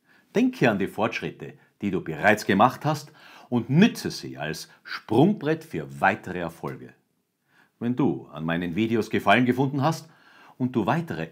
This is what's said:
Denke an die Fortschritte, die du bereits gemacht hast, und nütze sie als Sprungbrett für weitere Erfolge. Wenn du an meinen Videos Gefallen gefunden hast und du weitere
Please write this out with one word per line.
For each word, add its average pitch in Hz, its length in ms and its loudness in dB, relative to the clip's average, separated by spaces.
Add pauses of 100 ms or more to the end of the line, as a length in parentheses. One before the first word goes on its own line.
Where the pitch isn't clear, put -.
(340)
Denke 233 380 2
an 98 80 0
die 92 80 0
Fortschritte, 85 680 -6 (280)
die 101 100 -2
du 87 100 -2
bereits 82 440 2
gemacht 107 400 4
hast, 151 260 -4 (380)
und 120 200 -2
nütze 165 420 4
sie 64 260 -12
als 76 320 -8 (140)
Sprungbrett 160 840 0
für 71 340 -10
weitere 92 400 0
Erfolge. 80 540 -10 (840)
Wenn 120 160 -4
du 95 360 0
an 76 140 -8
meinen 85 300 -2
Videos 110 340 0
Gefallen 104 360 4
gefunden 135 360 0
hast 165 260 -2 (500)
und 123 180 -2
du 110 100 0
weitere 110 460 -2